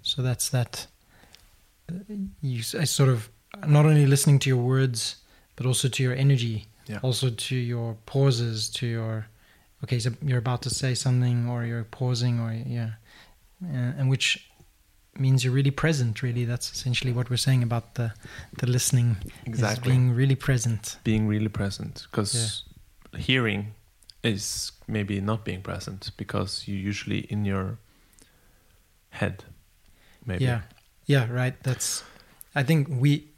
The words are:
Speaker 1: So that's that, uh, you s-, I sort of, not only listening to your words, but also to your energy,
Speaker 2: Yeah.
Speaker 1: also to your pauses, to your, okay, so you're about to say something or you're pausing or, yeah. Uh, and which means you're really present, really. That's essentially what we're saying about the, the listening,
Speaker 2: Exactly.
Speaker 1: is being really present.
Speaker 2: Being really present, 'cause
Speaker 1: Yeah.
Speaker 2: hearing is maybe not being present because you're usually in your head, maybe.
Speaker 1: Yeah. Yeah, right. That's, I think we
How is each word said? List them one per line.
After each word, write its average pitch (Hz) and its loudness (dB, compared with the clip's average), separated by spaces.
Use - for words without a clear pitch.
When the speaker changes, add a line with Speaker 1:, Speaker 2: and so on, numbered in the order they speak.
Speaker 1:
So - -4
that's 123 -2
that, - -2
uh, 170 -8
you 127 -2
s-, - -8
I 160 0
sort 135 4
of, 117 0
not 151 8
only 147 8
listening 139 6
to 135 0
your 123 2
words, 127 0
but 123 -4
also 131 2
to 131 -2
your 127 2
energy, 123 2
Speaker 2:
Yeah. 107 -8
Speaker 1:
also 127 0
to 113 -6
your 120 -4
pauses, 117 2
to - -6
your, 110 -4
okay, 123 -2
so 117 0
you're 131 0
about 120 -2
to - -6
say 131 -2
something 123 2
or 120 -4
you're 117 -4
pausing 120 0
or, 113 -2
yeah. 117 -4
Uh, 135 -4
and 135 2
which - 0
means 131 4
you're 127 2
really 139 4
present, 135 0
really. 120 0
That's 120 -4
essentially 123 -2
what 120 -2
we're 120 0
saying 131 4
about 117 -2
the, 117 -2
the 123 0
listening, 120 4
Speaker 2:
Exactly. 117 0
Speaker 1:
is 131 6
being 127 4
really 131 4
present. 117 -2
Speaker 2:
Being 110 2
really 107 2
present, 101 -6
'cause 110 -2
Speaker 1:
Yeah. - -10
Speaker 2:
hearing 107 0
is - -4
maybe 101 -2
not 107 -2
being 95 -8
present 95 -10
because 101 -6
you're 98 -4
usually 101 -4
in 104 -2
your 98 -2
head, 95 -4
maybe. 92 -2
Speaker 1:
Yeah. 120 0
Yeah, 127 2
right. 127 -2
That's, - -4
I 143 0
think 143 2
we 143 2